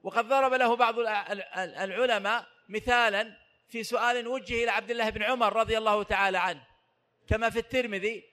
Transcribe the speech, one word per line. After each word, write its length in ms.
وقد 240
ضرب 260
له 220
بعض 240
الع-، 320
ال-، 100
ال-، 340
العلماء 720
مثالًا 680
في 140
سؤال 440
وجه 360
إلى 80
عبد 200
الله 180
بن 140
عمر 320
رضي 220
الله 260
تعالى 340
عنه، 300
كما 220
في 100
الترمذي 720